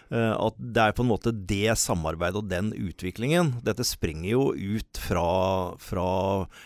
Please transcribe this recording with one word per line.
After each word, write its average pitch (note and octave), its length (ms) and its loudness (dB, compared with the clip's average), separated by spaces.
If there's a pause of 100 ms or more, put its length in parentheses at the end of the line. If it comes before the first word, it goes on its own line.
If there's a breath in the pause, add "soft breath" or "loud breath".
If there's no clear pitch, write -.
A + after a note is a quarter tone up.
(120 loud breath)
eh, A2+ 240 2
at A2 240 0
det A#2 240 2
er G#2+ 80 6
på B2 140 0
en A#2+ 80 4
måte A#2 180 0
det G#2 460 0
samarbeidet E2+ 580 0
og G#2 140 -4
den F#2 240 -2
utviklingen. A#2+ 880 -2
Dette A2+ 220 0
springer E2 460 -4
jo C3+ 200 2
ut G2 480 -4
fra, F2+ 800 0
fra F#2+ 720 -2 (160 loud breath)